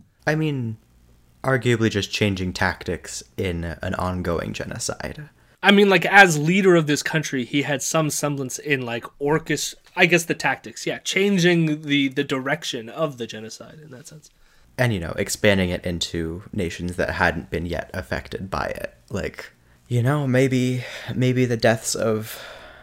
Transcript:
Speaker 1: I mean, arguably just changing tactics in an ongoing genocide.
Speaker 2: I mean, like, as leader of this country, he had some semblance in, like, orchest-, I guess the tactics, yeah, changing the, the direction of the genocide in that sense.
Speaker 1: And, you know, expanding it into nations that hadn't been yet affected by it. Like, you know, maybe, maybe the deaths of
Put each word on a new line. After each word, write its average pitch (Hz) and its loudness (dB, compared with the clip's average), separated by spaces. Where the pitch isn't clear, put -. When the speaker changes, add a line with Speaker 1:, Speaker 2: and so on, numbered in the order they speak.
Speaker 1:
I 156 2
mean, 139 -2
arguably 120 4
just 98 -2
changing 95 0
tactics - -4
in 87 -2
an 87 -6
ongoing 90 -2
genocide. - -8
Speaker 2:
I 190 6
mean, 202 8
like, 180 4
as 180 6
leader 180 6
of 160 4
this 147 0
country, 143 -2
he 143 0
had 131 -2
some 156 0
semblance 139 -4
in, 139 -2
like, 117 -6
orchest-, 151 -2
I 180 4
guess 165 2
the 160 -2
tactics, - -4
yeah, 143 -4
changing 170 2
the, 143 2
the 135 -2
direction 135 -4
of 139 -4
the 117 -6
genocide 110 -14
in 151 -20
that 120 -18
sense. - -20
Speaker 1:
And, 123 2
you 95 0
know, 82 -6
expanding 98 2
it 87 -4
into 85 -4
nations 87 -4
that 82 -2
hadn't 85 0
been 85 -4
yet - -6
affected - -8
by 69 -4
it. - -8
Like, - -6
you 120 2
know, 143 2
maybe, 127 4
maybe 127 4
the 120 0
deaths 113 2
of 110 -2